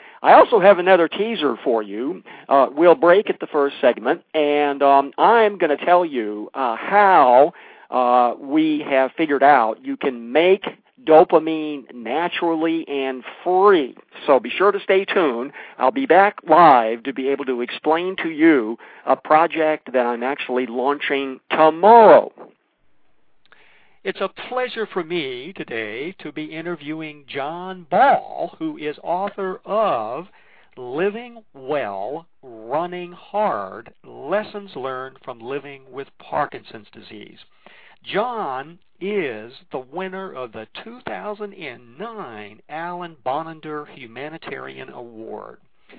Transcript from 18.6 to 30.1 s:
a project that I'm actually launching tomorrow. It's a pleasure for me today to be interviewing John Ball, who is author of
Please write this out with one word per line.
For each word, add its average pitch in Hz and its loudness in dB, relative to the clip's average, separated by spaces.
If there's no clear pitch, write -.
a 131 2
project 156 0
that 123 2
I'm 120 -6
actually 127 -4
launching 135 -4
tomorrow. 165 6
It's 190 -8
a 196 -4
pleasure 247 -6
for 180 -6
me 156 -8
today 123 -10
to 151 -14
be 156 -10
interviewing 156 -12
John 170 -12
Ball, 170 0
who 156 -8
is 147 -10
author 190 -8
of 165 -4